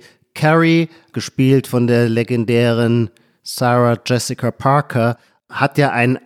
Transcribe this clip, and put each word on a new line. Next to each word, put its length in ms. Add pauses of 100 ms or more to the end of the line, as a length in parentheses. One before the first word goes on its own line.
(340)
Carrie, 560 (240)
gespielt 540
von 180
der 240
legendären 1000 (320)
Sarah 600
Jessica 460
Parker, 680 (320)
hat 280
ja 140
ein 340